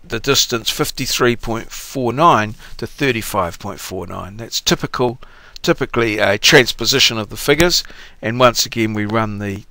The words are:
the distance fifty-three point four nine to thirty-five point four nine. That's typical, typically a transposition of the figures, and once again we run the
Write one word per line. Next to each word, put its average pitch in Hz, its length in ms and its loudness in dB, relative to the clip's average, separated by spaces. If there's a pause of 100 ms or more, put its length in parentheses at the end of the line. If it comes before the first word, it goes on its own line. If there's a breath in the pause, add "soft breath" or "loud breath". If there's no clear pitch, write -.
the 117 160 -6
distance 123 520 0
fifty-three 131 640 0
point 113 340 -6
four 123 420 -4
nine 120 440 4 (220 loud breath)
to 117 100 -6
thirty-five 107 720 -2
point 92 200 -10
four 92 280 -8
nine. 92 300 -12
That's - 220 -8
typical, - 600 -2 (420 loud breath)
typically 117 560 0
a 101 220 2
transposition 120 800 4
of 104 100 -6
the 110 80 -12
figures, 160 460 2 (400 loud breath)
and 117 160 -2
once 123 260 6
again 110 300 -2
we 104 100 -2
run 107 320 -2
the 101 340 -6